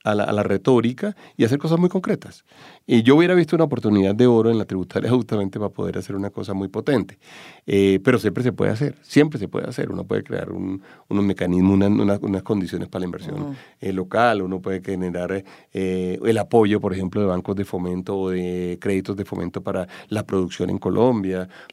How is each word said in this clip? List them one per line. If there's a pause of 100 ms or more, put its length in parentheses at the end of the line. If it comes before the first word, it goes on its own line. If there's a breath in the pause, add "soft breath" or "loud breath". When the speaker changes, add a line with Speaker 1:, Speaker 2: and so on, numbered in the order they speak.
Speaker 1:
a
la,
a
la
retórica (220 loud breath)
y
hacer
cosas
muy
concretas. (440 loud breath)
Y
yo
hubiera
visto
una
oportunidad
de
oro
en
la
tributaria
justamente
para
poder
hacer
una
cosa
muy
potente. (480 loud breath)
Eh,
pero
siempre
se
puede
hacer,
siempre
se
puede
hacer.
Uno
puede
crear
un, (260 loud breath)
unos
mecanismos,
una,
una,
unas
condiciones
para
la
inversión,
Speaker 2:
Ujú. (260 loud breath)
Speaker 1:
eh,
local,
uno
puede
generar, (280 loud breath)
eh,
el
apoyo,
por
ejemplo,
de
bancos
de
fomento
o
de
créditos
de
fomento
para (220 loud breath)
la
producción
en
Colombia. (260 loud breath)